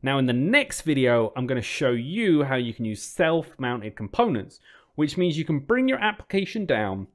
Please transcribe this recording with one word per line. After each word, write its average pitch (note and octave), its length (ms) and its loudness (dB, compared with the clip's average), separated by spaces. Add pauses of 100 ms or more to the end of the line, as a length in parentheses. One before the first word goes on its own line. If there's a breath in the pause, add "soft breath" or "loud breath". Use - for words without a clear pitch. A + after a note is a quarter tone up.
Now, C#3 160 2
in C3 80 4
the B2 60 2
next F3 500 0
video, C#3+ 540 4
I'm B2+ 100 -4
gonna B2 160 -2
show B2+ 300 0
you D#3 520 2
how C3+ 120 -2
you A#2+ 180 -2
can A#2 100 -6
use G#2+ 180 -6
self-mounted B2 960 -2
components, A2 640 -2 (340 soft breath)
which D3+ 220 -2
means F3 220 0
you D#3+ 60 -2
can C#3+ 160 0
bring B3 280 0
your C4 100 0
application G#3 680 -4
down G2 480 0